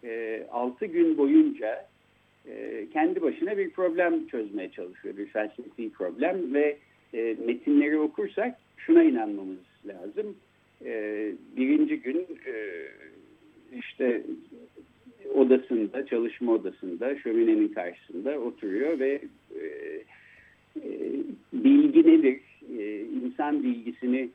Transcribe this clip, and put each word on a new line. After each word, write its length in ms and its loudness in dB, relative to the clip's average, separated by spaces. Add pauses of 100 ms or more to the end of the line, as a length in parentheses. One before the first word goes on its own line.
e, 460 -6
altı 360 -4
gün 320 2
boyunca, 680 4 (640)
e, 440 -10
kendi 300 0
başına 360 -2
bir 120 -2
problem 560 0
çözmeye 420 -8
çalışıyor. 480 -12
Bir 100 -8
felsefi 640 -8
problem 640 -4
ve, 220 2 (380)
e, 220 -2 (100)
metinleri 520 2
okursak 600 -2 (180)
şuna 260 6
inanmamız 560 0 (280)
lazım. 500 -10 (480)
E, 480 -6 (240)
birinci 440 2
gün, 260 -4 (200)
e, 80 -10 (1200)
işte 440 -4 (1120)
odasında, 720 2
çalışma 460 -2
odasında, 640 -4
şöminenin 520 2
karşısında 720 -6
oturuyor 580 -4
ve, 220 -2 (400)
e, 40 -10 (1120)
e, 140 -12 (640)
bilgi 540 8
nedir? 340 8 (380)
E, 220 -6
insan 600 -4
bilgisini 720 -4